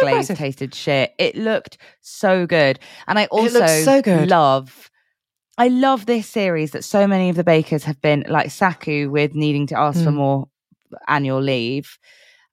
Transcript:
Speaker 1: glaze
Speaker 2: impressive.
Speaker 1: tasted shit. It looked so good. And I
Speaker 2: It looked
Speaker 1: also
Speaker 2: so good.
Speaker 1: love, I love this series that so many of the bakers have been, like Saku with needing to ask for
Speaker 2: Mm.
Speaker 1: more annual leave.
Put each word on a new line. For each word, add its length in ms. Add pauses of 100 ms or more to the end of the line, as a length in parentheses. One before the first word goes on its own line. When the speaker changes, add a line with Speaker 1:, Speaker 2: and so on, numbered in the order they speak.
Speaker 1:
glaze 280
Speaker 2:
impressive. 80
Speaker 1:
tasted 380
shit. 420
It 180
looked 440 (220)
so 440
good. 320 (300)
And 100
I 60
Speaker 2:
It 80
looked 240
Speaker 1:
also 280
Speaker 2:
so 200
good. 260
Speaker 1:
love, 640 (680)
I 120
love 360
this 220
series 440
that 120
so 240
many 220
of 60
the 80
bakers 420
have 140
been, 300
like 220
Saku 580
with 240
needing 340
to 120
ask 240
for 80
Speaker 2:
Mm. 40
Speaker 1:
more 320 (600)
annual 340
leave. 560 (560)